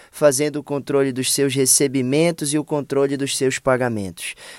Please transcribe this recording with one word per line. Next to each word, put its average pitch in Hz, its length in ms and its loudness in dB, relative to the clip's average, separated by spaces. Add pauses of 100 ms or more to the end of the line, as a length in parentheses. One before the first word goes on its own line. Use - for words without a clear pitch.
(120)
fazendo 147 460 2
o 143 60 -6
controle 139 480 0
dos 127 220 -2
seus 139 200 0
recebimentos 139 1000 2
e 151 60 0
o 143 40 -4
controle 139 540 0
dos 135 180 -4
seus 131 220 0
pagamentos. 117 800 -2 (240)